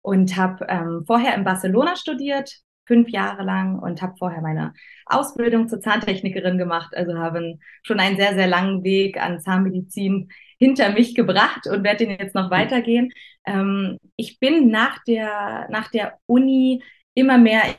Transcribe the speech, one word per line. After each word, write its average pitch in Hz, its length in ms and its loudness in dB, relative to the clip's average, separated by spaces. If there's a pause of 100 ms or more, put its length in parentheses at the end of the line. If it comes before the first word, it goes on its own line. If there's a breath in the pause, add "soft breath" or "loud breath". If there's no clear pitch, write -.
und 190 360 2
hab, 185 320 -2
ähm, 170 360 -4
vorher 240 300 2
in 196 80 -4
Barcelona 196 540 0
studiert, 277 520 -6 (360)
fünf 233 240 4
Jahre 202 340 -4
lang 190 360 -2
und 175 220 -8
hab 185 160 -8
vorher 170 240 -6
meine 156 300 -4 (340 loud breath)
Ausbildung 233 640 0
zur 214 140 -8
Zahntechnikerin 190 760 -2
gemacht. 170 380 -4
Also 170 220 -4
habe 165 400 -6 (260 loud breath)
schon 220 160 -2
einen 190 160 2
sehr, 202 180 2
sehr 185 140 2
langen 185 380 0
Weg 190 360 0
an 175 200 -4
Zahnmedizin 190 880 -2 (280 loud breath)
hinter 254 360 4
mich 233 200 2
gebracht 190 540 2
und 202 160 -2
werd 208 160 2
den 214 120 0
jetzt 196 240 -10
noch 185 160 -2
weitergehen. 233 600 0 (340 loud breath)
Ähm, 196 520 -2 (180)
ich - 240 -10
bin 277 300 4
nach 226 340 0
der, 214 680 -4
nach 220 220 -6
der - 340 -4
Uni 262 560 2 (340 loud breath)
immer 262 220 4
mehr 220 260 6 (160)